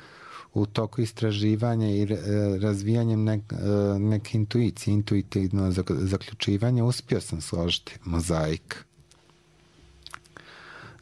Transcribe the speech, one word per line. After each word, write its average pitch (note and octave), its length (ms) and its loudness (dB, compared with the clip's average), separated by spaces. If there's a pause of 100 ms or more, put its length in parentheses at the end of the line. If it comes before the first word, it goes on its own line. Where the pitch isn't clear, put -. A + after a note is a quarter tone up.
(540)
u G#2 120 2
toku G#2+ 340 -2
istraživanja A2 920 2
i G2+ 160 2
ra-, G2+ 560 0
razvijanjem G#2+ 640 2
nek-, G#2+ 280 0
e, G2+ 460 2
neke G#2+ 400 0
intuicije, G#2+ 560 0
intuitivno G2 760 0
zak-, F#2 340 0
zaključivanje, G2+ 800 0
uspio A#2+ 380 0
sam - 200 -6
složiti - 640 -4
mozaik E2 800 -2 (2250)